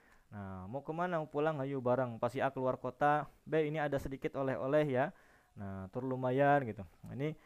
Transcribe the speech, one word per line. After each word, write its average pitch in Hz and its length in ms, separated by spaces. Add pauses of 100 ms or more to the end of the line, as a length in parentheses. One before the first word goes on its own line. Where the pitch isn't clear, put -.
(300)
Nah, 95 400
"Mau 135 160
kemana? 165 380
Mau 147 80
pulang? 151 320
Hayu 139 180
bareng." 123 400
Pas 120 80
si 127 140
A 135 100
keluar 127 240
kota, 147 480 (220)
"B 156 180
ini 151 160
ada 143 160
sedikit 135 400
oleh-oleh 135 480
ya. 135 200 (520)
Nah, 95 320
tur 127 160
lumayan," 131 640
gitu. 101 160 (240)
Nah, 110 80
ini 147 180 (120)